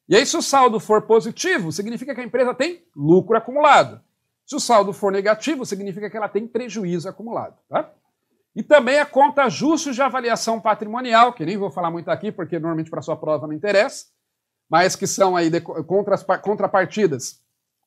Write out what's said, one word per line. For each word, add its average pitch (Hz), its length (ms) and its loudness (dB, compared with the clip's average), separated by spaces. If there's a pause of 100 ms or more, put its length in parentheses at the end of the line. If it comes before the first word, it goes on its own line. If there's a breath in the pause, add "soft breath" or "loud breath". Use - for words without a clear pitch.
(100)
E 175 60 4
aí, 262 80 4
se 320 140 -4
o - 20 -2
saldo 247 400 4
for 214 220 2
positivo, 220 680 0
significa 233 440 -8
que 233 80 -12
a - 20 -10
empresa 247 300 0
tem 320 280 -4 (140)
lucro 170 400 4
acumulado. 226 640 4 (460)
Se 285 100 -8
o 254 40 -4
saldo 202 300 2
for 196 220 -4
negativo, 214 540 -2
significa 202 420 -8
que 208 80 -12
ela 214 140 -6
tem 214 160 -6
prejuízo 196 600 -6
acumulado, 190 520 -10 (100)
tá? - 240 -6 (640)
E - 60 -6
também 277 360 4
a 294 60 2
conta 285 380 2
ajustes 269 520 0
de 220 60 -4
avaliação 233 580 -2
patrimonial, 226 760 2
que 160 100 -8
nem 196 140 -4
vou 196 120 -4
falar 175 200 -4
muito 170 200 -6
aqui, 175 220 -4
porque 170 260 -6
normalmente 160 300 -4
pra 165 140 -10
sua 156 160 -6
prova 156 280 -4
não 151 60 -8
interessa, 202 540 0 (600)
mas 175 300 2
que 196 100 -6
são 185 300 2
aí 170 140 0
de-, 165 100 -2
contras-, 185 640 -2 (160)
contrapartidas 190 1000 -2 (440)